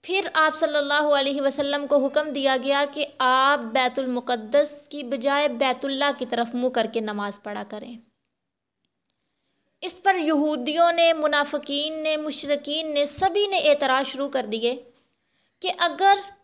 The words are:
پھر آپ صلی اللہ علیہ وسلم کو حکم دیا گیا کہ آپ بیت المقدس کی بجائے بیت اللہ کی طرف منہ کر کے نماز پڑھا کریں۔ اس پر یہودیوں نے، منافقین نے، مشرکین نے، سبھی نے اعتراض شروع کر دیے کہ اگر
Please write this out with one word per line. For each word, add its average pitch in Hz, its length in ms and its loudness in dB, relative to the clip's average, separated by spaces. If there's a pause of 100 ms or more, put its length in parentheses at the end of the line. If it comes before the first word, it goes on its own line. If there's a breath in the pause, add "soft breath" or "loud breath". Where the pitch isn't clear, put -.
پھر 381 320 -2
آپ 311 220 4
صلی 302 200 0
اللہ 285 180 2
علیہ 285 480 2
وسلم 285 440 0
کو 277 200 2
حکم 302 260 -2
دیا 269 320 2
گیا 277 200 2 (100)
کہ 294 120 -2 (120)
آپ 262 400 4
بیت 240 400 0
المقدس 247 880 -2
کی 285 140 -10
بجائے 277 460 0
بیت 254 360 -2
اللہ 277 340 0
کی 247 80 -6
طرف 233 280 -4
منہ 247 140 0
کر 240 240 0
کے 226 80 -2
نماز 208 420 -6
پڑھا 208 260 -10
کریں۔ 226 280 -14 (1800)
اس - 220 -10
پر 392 120 4
یہودیوں 311 760 2
نے، 339 200 4
منافقین 294 920 0
نے، 311 140 -2
مشرکین 294 760 -4
نے، 285 120 2
سبھی 381 400 0
نے 392 120 0
اعتراض 277 480 2
شروع 269 220 -6
کر 262 240 -4
دیے 233 320 -2 (760)
کہ 381 180 -4
اگر 359 400 4 (260)